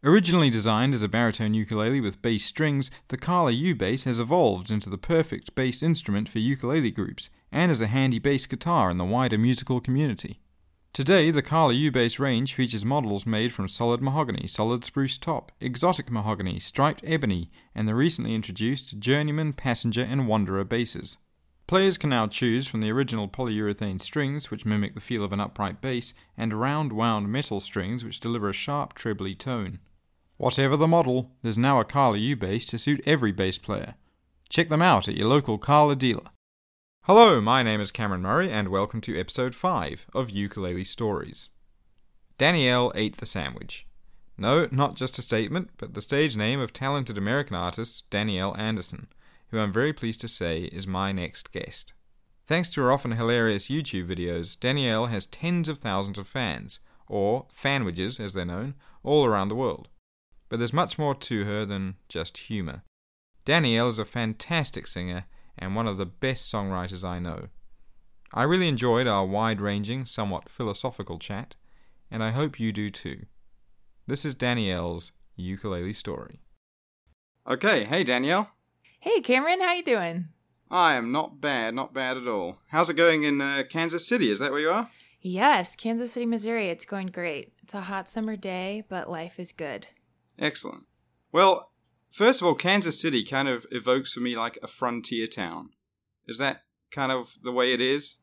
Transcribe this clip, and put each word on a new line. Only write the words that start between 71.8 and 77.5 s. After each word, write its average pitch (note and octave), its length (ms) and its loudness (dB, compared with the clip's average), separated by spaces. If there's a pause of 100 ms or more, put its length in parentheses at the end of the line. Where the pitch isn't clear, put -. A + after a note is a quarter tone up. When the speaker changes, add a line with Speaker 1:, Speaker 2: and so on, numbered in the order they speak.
Speaker 1:
and A2+ 120 -4
I A2 100 0
hope C#3+ 280 -2
you A2+ 100 0
do G#2 200 -4
too. - 340 -10 (840)
This C#3+ 200 -4
is C#3 80 -4
Danielle's F#2+ 800 -2 (240)
ukulele F#2 580 -6
story. - 460 -10 (1080)
Okay, C3 360 2